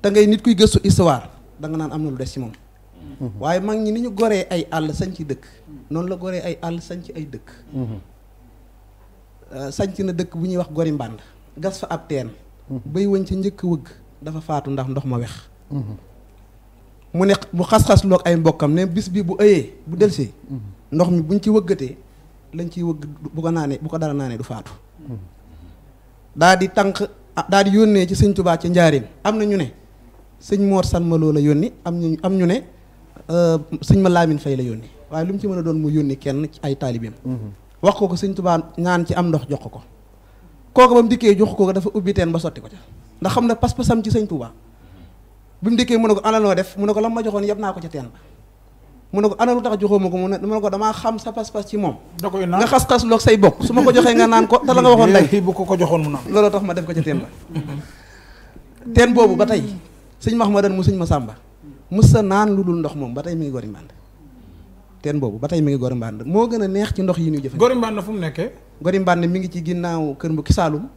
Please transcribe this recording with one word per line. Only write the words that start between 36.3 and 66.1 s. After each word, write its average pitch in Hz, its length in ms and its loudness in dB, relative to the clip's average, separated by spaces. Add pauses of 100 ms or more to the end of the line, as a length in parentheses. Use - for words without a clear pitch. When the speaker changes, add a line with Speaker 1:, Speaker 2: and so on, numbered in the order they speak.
Speaker 1:
ci - 100 -20
ay 139 140 -4
taalibeem. 117 380 -6 (100)
Speaker 2:
Mhm. 117 260 -8 (320)
Speaker 1:
Wax 190 160 4
ko 208 100 0
ko, 175 60 -4
sëñ 190 200 -4
Touba 175 440 -2
ñaan 175 260 0
ci - 100 -4
am 180 140 -2
ndox 151 220 -2
jox 143 120 -6
ko - 60 -14
ko. 110 120 -16 (920)
Kooku 247 220 8
ba 240 80 8
mu 226 60 2
dikkee 208 280 4
jox 202 200 2
ko 196 100 2
ko, 190 60 0
dafa 190 200 -2
ubbi 202 220 -2
teen 175 160 0
ba 165 80 -2
sotti 156 220 -8
ko - 80 -20
ca. - 80 -20 (440)
Ndax 190 140 -2
xam 240 120 2
na 226 100 2
pas-pasam 226 480 0
ci 220 60 -2
sëñ 214 180 2
Touba. 123 240 -8 (1080)
Bi 196 100 -2
mu 233 60 2
dikkee 240 220 2
mu 226 80 2
ne 214 80 4
ko, 202 80 -2
"Ana 220 160 2
noo 202 160 2
def?" 185 240 -4
Mu 202 80 -2
ne 214 60 0
ko, 208 80 0
"Lam 226 120 -2
ma 233 100 -4
joxoon 202 220 -4
yëpp 208 140 -2
naa 202 140 -6
ko 185 80 -10
ca 165 80 -12
teen 139 160 -10
ba." 117 140 -18 (960)
Mu 202 80 0
ne 208 80 4
ko, 196 100 0
"Ana 247 160 2
lu 240 80 0
tax 214 180 -2
joxoo 202 180 2
ma 190 100 0
ko?" 175 80 -4
Mu 185 120 -4
ne, 196 100 -4
mu 208 160 -4
ne 220 60 -2
ko, 202 100 -2
"Damaa 214 220 -2
xam 226 260 -4
sa 226 140 -10
pas-pas 214 320 -8
ci 214 120 -8
moom." 175 200 -2 (240)
Speaker 3:
Da 190 100 -4
koy 190 160 -4
naan. 180 140 0
Speaker 1:
Nga 233 80 4
xas-xas 247 360 2
loog 226 160 2
say 220 160 6
bokk. 196 280 4
Su - 80 -2
ma 254 100 4
ko 262 100 6
joxee 240 220 6
nga 226 120 6
naan 226 200 4
ko, 240 120 4
te 285 140 0
la 254 80 6
nga 254 100 6
waxoon 226 220 8
day. 180 200 8
Speaker 3:
Yéen 196 120 2
bu 185 80 0
ko 190 120 -4
ko 190 120 0
joxoon 165 280 2
mu 147 60 -4
naan. 135 200 -6
Speaker 1:
Looloo 208 200 4
tax 202 120 -2
ma 185 120 -4
def 175 120 -6
ko 170 80 -8
ca 160 80 -2
teen 151 180 -2
ba. - 80 -14 (1700)
Teen 240 180 6
boobu 214 240 6
ba 208 100 4
tey, 214 180 0 (560)
sëñ 233 160 0
Mahmadan 202 360 2
mu 190 100 -2
sëñ 196 140 2
Masamba, 151 380 -2 (560)
mës 214 180 4
sa 226 140 6
naan 202 320 2
lu 196 100 0
dul 175 160 -2
ndox 151 140 -6
moom, 135 200 -8
ba 143 80 -10
tey 170 120 -8
mi 165 120 -6
ngi 139 60 -6
Gori 117 160 -10
Mband. - 240 -18 (1120)
Teen 147 180 -4
boobu 110 180 -4
ba 143 100 -6
tey 170 120 -2
mi 147 120 2
ngi 139 60 -2
Gori 127 160 -4
Mband. 113 300 -8